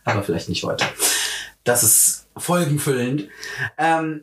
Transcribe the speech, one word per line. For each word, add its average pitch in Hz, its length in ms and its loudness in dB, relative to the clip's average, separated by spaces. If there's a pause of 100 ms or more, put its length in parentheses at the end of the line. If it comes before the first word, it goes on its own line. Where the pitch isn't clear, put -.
aber 110 180 0
vielleicht - 280 -2
nicht - 140 -4
heute. - 200 -2 (800)
Das 120 200 4
ist - 420 4 (100)
folgenfüllend. 147 920 0 (500)
Ähm, 160 440 0